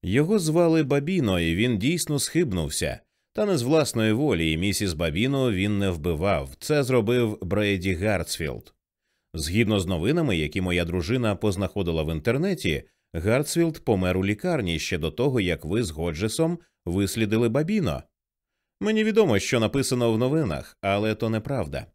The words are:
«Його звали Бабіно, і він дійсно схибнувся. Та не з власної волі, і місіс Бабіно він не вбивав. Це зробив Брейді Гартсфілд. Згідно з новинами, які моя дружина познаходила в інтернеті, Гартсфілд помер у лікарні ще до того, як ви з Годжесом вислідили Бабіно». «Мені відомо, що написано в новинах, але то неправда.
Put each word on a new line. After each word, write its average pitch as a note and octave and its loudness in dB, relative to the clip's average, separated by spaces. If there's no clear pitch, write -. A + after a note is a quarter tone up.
«Його D3+ 2
звали D#3+ 4
Бабіно, C#3+ 0
і E2 2
він A2+ 2
дійсно D3 0
схибнувся. F2+ -2
Та G#3+ -2
не G3 2
з B2 0
власної B2 2
волі, G#2+ 2
і D#2 2
місіс F#2+ 0
Бабіно A2 0
він G2+ 0
не G2 0
вбивав. D#2+ -2
Це D3 0
зробив A#2+ 2
Брейді G2 0
Гартсфілд. E2 -4
Згідно G2 2
з F2+ -2
новинами, G2 0
які D#2 -2
моя F2 0
дружина G2 -2
познаходила F#2 -2
в D#2 -2
інтернеті, A#2 -2
Гартсфілд D3+ 0
помер F#2 2
у F#2 0
лікарні G#2 -2
ще - -4
до D#2 -2
того, B2+ 0
як F2 -2
ви D#2 0
з D#2 -4
Годжесом F2+ -2
вислідили G#2 0
Бабіно». C#3+ 0
«Мені A3 2
відомо, G3+ 4
що B2+ 0
написано A#2+ 2
в A2 2
новинах, B2+ -2
але G#2 0
то A2+ -2
неправда. G#2+ -4